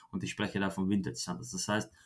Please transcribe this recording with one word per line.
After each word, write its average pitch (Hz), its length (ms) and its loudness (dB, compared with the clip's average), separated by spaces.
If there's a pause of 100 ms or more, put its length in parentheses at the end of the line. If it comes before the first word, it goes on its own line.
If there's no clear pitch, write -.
(100)
Und 95 140 -2
ich - 80 -2
spreche 104 260 0
da 98 120 2
von 95 200 2
Vintage 98 280 2
Santos. - 340 -6
Das 90 160 -2
heißt, 107 240 2 (140)